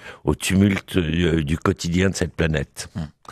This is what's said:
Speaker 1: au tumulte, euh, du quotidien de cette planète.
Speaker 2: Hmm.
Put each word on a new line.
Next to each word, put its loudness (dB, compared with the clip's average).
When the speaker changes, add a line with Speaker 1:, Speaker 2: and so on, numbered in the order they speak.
Speaker 1:
au 2
tumulte, 2
euh, 2
du 0
quotidien 0
de -6
cette -4
planète. -4
Speaker 2:
Hmm. -6